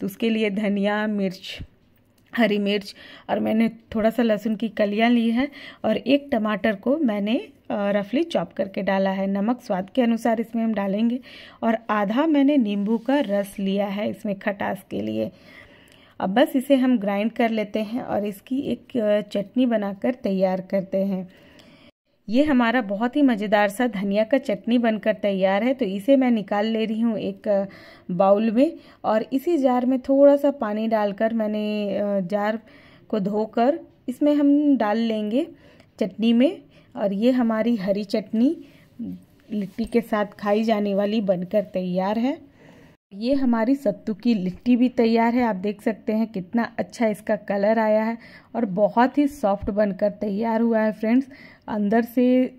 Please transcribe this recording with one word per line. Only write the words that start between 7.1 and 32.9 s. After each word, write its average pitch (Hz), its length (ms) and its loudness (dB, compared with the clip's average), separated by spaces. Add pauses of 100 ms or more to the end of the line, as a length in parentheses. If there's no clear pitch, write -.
अ, 415 140 -8 (200)
रफली 202 520 -2
चॉप 208 300 -4
करके 202 300 -6
डाला 190 280 0
है। 190 160 -2
नमक 202 360 -2
स्वाद 190 280 -4
के 262 120 0
अनुसार 226 380 0
इसमें 226 240 -4
हम 220 100 -2
डालेंगे 208 460 -2 (420)
और 226 160 0 (120)
आधा 214 360 0
मैंने 294 300 4
नींबू 208 420 0
का 269 220 0
रस 202 380 -4
लिया 196 280 -2
है 208 240 -4
इसमें 196 280 -6
खटास 202 520 -6
के 202 100 -6
लिए। 110 300 -4 (920)
अब 190 140 -2
बस 302 220 4
इसे 269 200 2
हम 254 220 4
ग्राइंड 202 340 -2
कर 226 180 0
लेते 214 320 -4
हैं 220 200 -8
और 208 220 -4
इसकी 214 340 -8
एक, - 380 -6
अ, 208 240 2
चटनी 208 460 -2
बनाकर 214 480 -2
तैयार 190 460 0
करते 190 380 -4
हैं। 190 300 -2 (1000)
ये 277 160 4
हमारा 247 360 2
बहुत 208 360 -4
ही 294 60 2
मज़ेदार 208 460 2
सा 220 180 -2
धनिया 202 380 -2
का 269 140 2
चटनी 226 400 -2
बनकर 220 340 0
तैयार 196 500 0
है। 262 120 2
तो 262 100 -4
इसे 202 320 2
मैं 262 140 4
निकाल 214 360 0
ले 220 180 -2
रही 220 160 -4
हूँ 226 180 0
एक, 196 300 -6
अ, 196 160 2 (460)
बाउल 202 400 4
में 294 260 2 (280)
और 220 280 0
इसी 302 260 0
जार 247 280 2
में 262 120 2
थोड़ा 277 380 6
सा 285 140 0
पानी 220 380 -4
डालकर 220 460 0
मैंने, 214 640 -2
अ, 202 220 -2
जार 208 400 -2 (480)